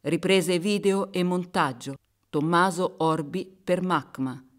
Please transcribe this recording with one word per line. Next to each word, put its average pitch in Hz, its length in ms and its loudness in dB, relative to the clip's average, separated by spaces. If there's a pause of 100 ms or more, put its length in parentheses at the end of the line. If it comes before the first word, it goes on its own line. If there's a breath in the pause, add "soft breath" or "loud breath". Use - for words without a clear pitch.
Riprese 180 580 2
video 196 540 0
e 180 100 0
montaggio: 175 720 -2 (340)
Tommaso 170 680 2
Orbi 160 480 -2
per - 360 -2
macma. 135 640 -4 (160)